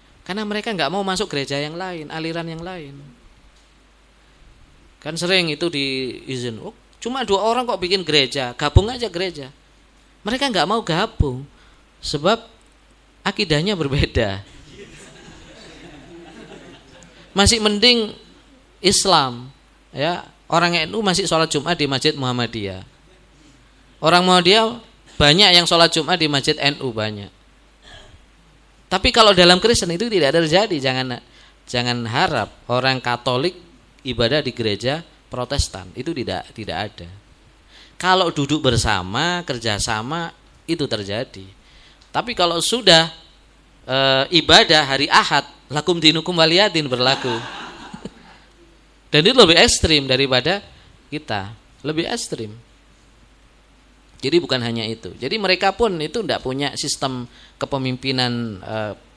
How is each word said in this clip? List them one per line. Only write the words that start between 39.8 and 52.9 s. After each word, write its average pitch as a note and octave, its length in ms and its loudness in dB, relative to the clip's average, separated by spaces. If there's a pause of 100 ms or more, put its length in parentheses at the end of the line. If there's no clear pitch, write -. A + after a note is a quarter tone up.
itu E3 240 -4
terjadi. G2+ 560 -8 (640)
Tapi G#3+ 240 -6
kalau E3+ 240 0
sudah, E3 480 4 (800)
eh, C3+ 560 2
ibadah D#3 400 6
hari C#3 240 0
Ahad, D#3 400 4 (240)
lakum D3+ 240 0
dinukum D#3+ 400 2
waliyadin E3 560 2
berlaku. B2+ 400 0
<laughs> - 1800 -14
Dan D3+ 80 4
itu B3 160 6
lebih E3+ 160 10
ekstrim E3 480 4
daripada C3 560 2 (480)
kita. A2 480 -8 (240)
Lebih D#3 320 -4
ekstrim. A#2 400 -8 (1700)